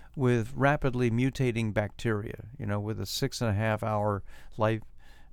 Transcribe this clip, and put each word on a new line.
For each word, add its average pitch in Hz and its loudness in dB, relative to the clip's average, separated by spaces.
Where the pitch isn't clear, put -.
with 123 2
rapidly 127 4
mutating 117 2
bacteria, 107 -2
you 107 -4
know, 104 0
with 104 -4
a 101 -4
six - -2
and 117 2
a 113 2
half 110 2
hour 104 0
life, 110 2